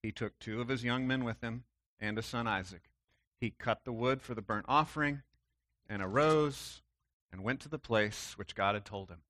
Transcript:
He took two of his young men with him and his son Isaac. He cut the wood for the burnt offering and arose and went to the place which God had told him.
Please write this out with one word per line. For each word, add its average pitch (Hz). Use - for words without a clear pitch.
He 110
took -
two 113
of 120
his 127
young 127
men 131
with 117
him 117
and 104
his 110
son 117
Isaac. 95
He 113
cut -
the 127
wood 127
for 123
the 110
burnt 107
offering 147
and 101
arose 147
and 95
went 127
to -
the 151
place 107
which -
God 101
had 101
told 95
him. 85